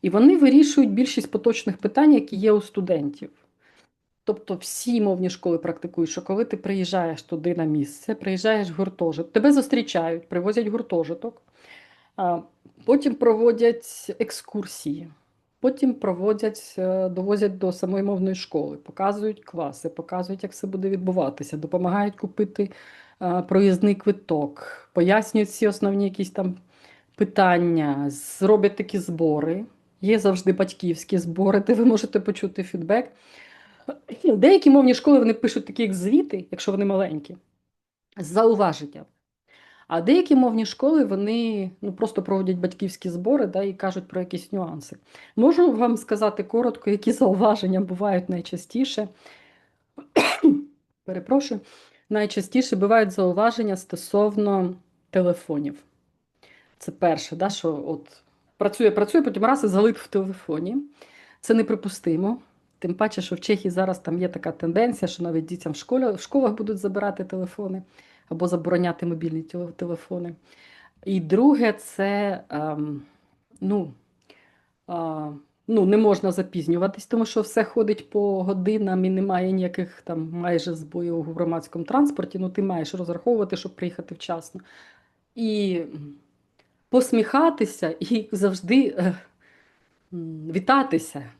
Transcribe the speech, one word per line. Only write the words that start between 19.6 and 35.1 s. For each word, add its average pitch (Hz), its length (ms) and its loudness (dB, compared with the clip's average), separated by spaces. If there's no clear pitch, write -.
показують, 180 540 -8
як 196 100 -10
все - 140 -10
буде 190 220 -4
відбуватися, 180 680 -2
допомагають 180 600 -2
купити, 202 540 -4
е, 180 200 0
проїзний 190 520 4
квиток, 160 1000 -4
пояснюють 202 560 2
всі 214 200 0
основні 202 360 0
якісь 190 260 -4
там 185 240 -4
питання, 170 960 2
зроблять 196 680 2
такі 202 220 -4
збори. 165 680 -2
Є 214 180 2
завжди 190 340 2
батьківські 185 680 -2
збори, 190 420 2
де 214 140 2
ви 226 100 2
можете 220 360 4
почути 196 420 -6
фідбек. 185 500 -2
Деякі 285 460 8
мовні 262 240 8
школи, 285 240 6